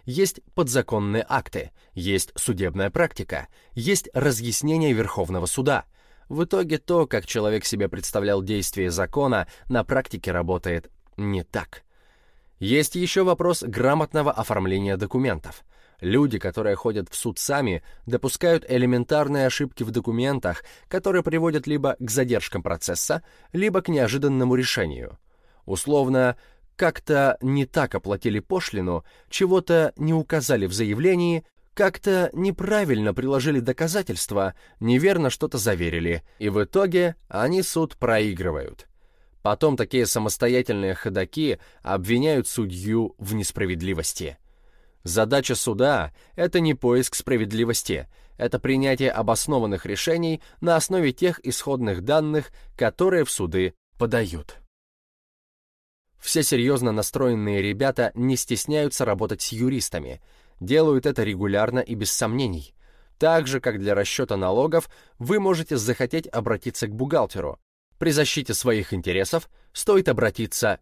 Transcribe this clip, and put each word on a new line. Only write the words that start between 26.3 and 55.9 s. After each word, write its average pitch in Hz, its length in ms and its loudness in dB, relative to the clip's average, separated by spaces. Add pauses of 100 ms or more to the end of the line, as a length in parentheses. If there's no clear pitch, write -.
как-то 147 680 2
не 135 240 0
так 139 280 -2
оплатили 101 440 -2
пошлину, 92 640 -4 (240)
чего-то 175 680 2
не 156 180 0
указали 143 520 0
в 90 60 -2
заявлении, 165 720 2 (300)
как-то 190 580 2
неправильно 180 800 0
приложили 135 480 0
доказательства, 120 920 -2 (260)
неверно 139 500 4
что-то - 280 -4
заверили, 85 640 0 (160)
и 107 100 -2
в 104 160 2
итоге 180 520 2 (120)
они 147 340 0
суд - 360 -2
проигрывают. 92 920 -2 (540)
Потом 127 340 2
такие 120 300 2
самостоятельные 110 880 0
ходаки 101 640 -2 (240)
обвиняют 120 640 2
судью 104 720 -2
в 101 160 -6
несправедливости. 90 1040 -4 (640)
Задача 113 500 0
суда — 117 580 0 (220)
это 175 260 0
не 160 140 2
поиск 123 400 2
справедливости, 110 920 -2 (300)
это - 200 -2
принятие 135 520 2
обоснованных 113 760 0
решений 160 580 -2 (200)
на 165 140 4
основе 160 360 2
тех 175 340 0
исходных 120 560 -2
данных, 151 480 0 (240)
которые 175 500 2
в - 60 -6
суды 92 440 0 (240)
подают. 110 580 -2 (1600)